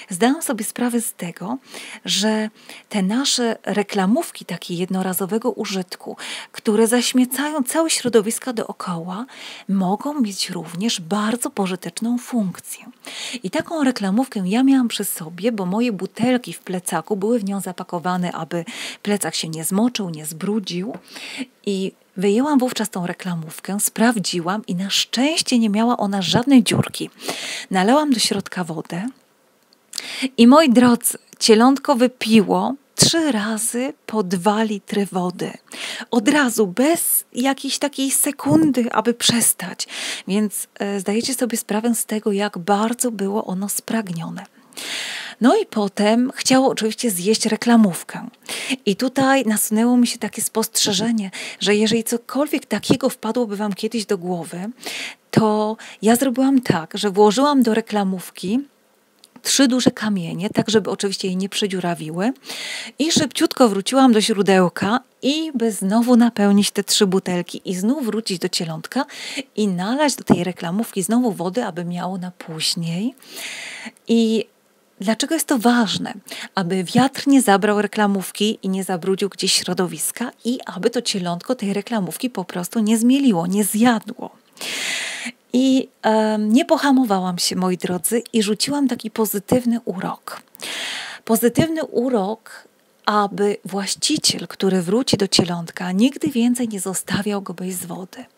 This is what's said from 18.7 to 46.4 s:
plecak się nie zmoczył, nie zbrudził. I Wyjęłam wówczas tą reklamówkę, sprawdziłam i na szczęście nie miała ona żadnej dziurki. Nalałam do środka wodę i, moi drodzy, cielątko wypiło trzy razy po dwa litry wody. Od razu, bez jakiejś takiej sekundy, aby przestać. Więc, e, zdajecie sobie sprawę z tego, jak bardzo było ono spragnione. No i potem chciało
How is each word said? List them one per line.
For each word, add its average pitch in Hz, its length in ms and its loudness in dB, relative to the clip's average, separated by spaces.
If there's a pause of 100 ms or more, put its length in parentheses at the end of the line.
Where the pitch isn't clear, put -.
plecak 202 320 -2
się 170 140 -6
nie 160 160 -8
zmoczył, 208 460 0
nie 151 160 -10
zbrudził. 180 720 -6 (720)
I 190 260 -2 (240)
Wyjęłam 233 420 2
wówczas 240 320 -2
tą 180 160 -6
reklamówkę, 175 760 -6
sprawdziłam 202 840 0
i 190 80 -4
na 185 160 -4
szczęście 269 680 0
nie 226 120 4
miała 226 260 2
ona 196 260 -2
żadnej 220 420 6
dziurki. - 460 -2 (600)
Nalałam 240 400 4
do 220 80 4
środka 190 460 -2
wodę 170 440 -8 (1300)
i, 233 100 10
moi 294 240 10
drodzy, 240 480 4 (200)
cielątko 247 580 6
wypiło 220 800 4 (200)
trzy 320 380 4
razy 226 600 -2 (140)
po 214 160 -2
dwa 196 400 2
litry 208 440 -2
wody. 180 460 -4 (580)
Od 226 180 2
razu, 247 380 4
bez 262 640 0
jakiejś 269 460 -2
takiej 277 320 -2
sekundy, 285 840 2
aby - 220 2
przestać. - 720 0 (400)
Więc, 202 460 0
e, 202 260 -4
zdajecie 226 340 -2
sobie 233 240 -2
sprawę 220 360 0
z - 120 -4
tego, 214 260 -2
jak 202 260 -2
bardzo 220 520 0
było 196 340 -4
ono 190 240 -4
spragnione. 180 800 -6 (920)
No 277 160 6
i 427 100 2
potem 214 680 2
chciało 262 340 4